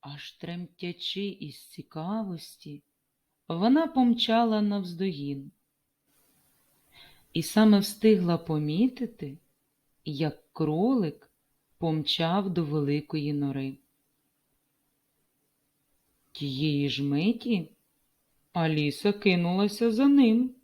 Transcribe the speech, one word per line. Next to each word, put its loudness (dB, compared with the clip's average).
Аж -16
тремтячи -8
із -12
цікавості, -10
вона 2
помчала 2
навздогін. -4
І -2
саме 6
встигла 2
помітити, -2
як -6
кролик 0
помчав -2
до -2
великої -2
нори. -4
Тієї -2
ж -4
миті -2
Аліса 0
кинулася 0
за 4
ним 6